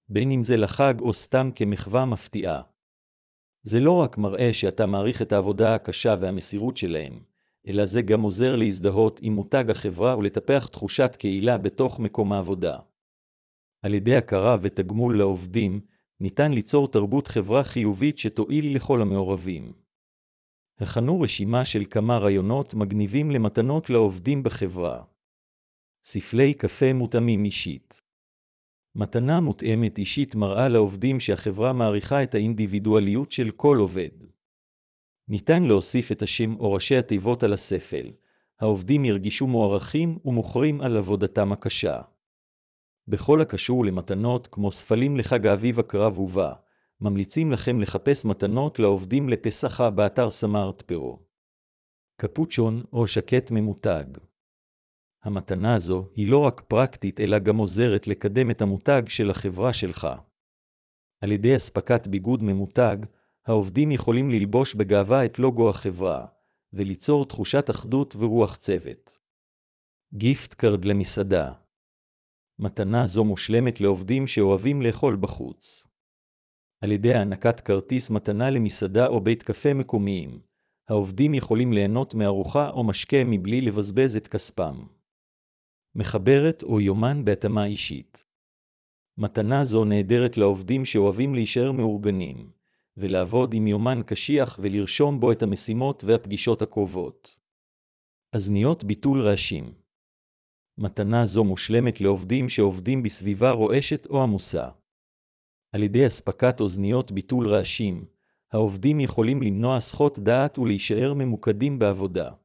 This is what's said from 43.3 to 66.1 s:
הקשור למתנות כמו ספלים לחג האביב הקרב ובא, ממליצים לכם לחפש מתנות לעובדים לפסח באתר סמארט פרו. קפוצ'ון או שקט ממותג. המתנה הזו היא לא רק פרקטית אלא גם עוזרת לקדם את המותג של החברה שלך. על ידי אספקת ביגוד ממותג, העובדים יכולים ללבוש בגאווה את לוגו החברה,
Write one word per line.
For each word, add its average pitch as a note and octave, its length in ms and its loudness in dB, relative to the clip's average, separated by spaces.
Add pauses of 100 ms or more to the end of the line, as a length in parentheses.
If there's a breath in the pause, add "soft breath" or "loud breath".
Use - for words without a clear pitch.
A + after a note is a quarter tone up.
הקשור B2+ 440 -2
למתנות G2 600 -2
כמו G2+ 240 -4
ספלים C3 460 0
לחג A2+ 300 0
האביב A2 320 2
הקרב G#2 400 0
ובא, F2+ 340 -2 (480)
ממליצים G#2 500 -2
לכם A#2+ 300 0
לחפש A2 440 0
מתנות A2+ 540 -2
לעובדים G#2 500 2
לפסח A#2+ 520 -2
באתר G#2+ 480 2
סמארט G#2 520 -2
פרו. C#2 380 -8 (1040)
קפוצ'ון A#2 600 0 (100)
או A#2 140 2
שקט - 440 0
ממותג. G#2 520 -2 (1200)
המתנה G2+ 520 0
הזו F#2 400 -2
היא G#2 160 0
לא C#3 60 6
רק D3 240 2
פרקטית A2 580 -2
אלא G#2 200 2
גם G#2 180 2
עוזרת G#2 500 0
לקדם A2 440 0
את A2+ 100 -4
המותג G#2+ 460 2
של G#2 220 -2
החברה G2 440 -2
שלך. F2+ 340 -6 (1120)
על G2+ 100 -2
ידי A2 240 4
אספקת - 520 -2
ביגוד G#2 360 -2
ממותג, G2+ 540 0 (480)
העובדים A2+ 460 0
יכולים C3 380 0
ללבוש A2+ 460 0
בגאווה G#2 500 2
את A#2 140 -6
לוגו A#2 300 4
החברה, F2+ 560 -4 (480)